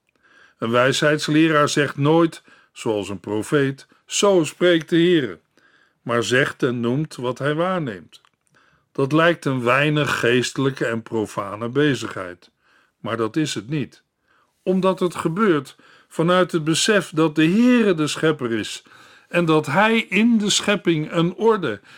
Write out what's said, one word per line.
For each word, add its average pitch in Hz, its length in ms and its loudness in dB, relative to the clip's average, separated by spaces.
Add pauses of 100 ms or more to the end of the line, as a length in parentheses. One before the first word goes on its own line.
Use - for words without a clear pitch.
(580)
Een 113 140 -4
wijsheidsleraar 147 1000 2
zegt 143 280 -2
nooit, 160 460 2 (280)
zoals 104 380 -4
een 98 100 -10
profeet, 135 680 -2 (180)
"Zo 196 380 2
spreekt 165 460 0
de 175 60 0
Heere", 160 440 2 (640)
maar 117 220 -2
zegt 127 400 0
en 123 160 -2
noemt 127 360 -2
wat 123 240 -6
hij 147 160 -4
waarneemt. 151 680 -6 (680)
Dat 135 200 -2
lijkt 160 340 2
een 131 180 -2
weinig 139 560 0
geestelijke 131 680 -2
en 113 180 -4
profane 107 680 -6
bezigheid, 110 840 -2 (480)
maar 110 180 -6
dat 110 180 -2
is 151 180 -2
het 107 160 -8
niet, 143 340 -8 (600)
omdat 185 360 0
het 175 160 -2
gebeurt 165 600 0 (320)
vanuit 175 440 0
het 165 120 -2
besef 165 460 0
dat 156 260 0
de 156 120 4
Heere 226 460 4
de 151 140 -2
schepper 143 440 -2
is 107 320 -6 (440)
en 175 180 -2
dat 160 200 2
hij 208 340 2
in 220 380 2
de 202 120 0
schepping 170 600 -2
een 170 220 0
orde 196 480 -2 (160)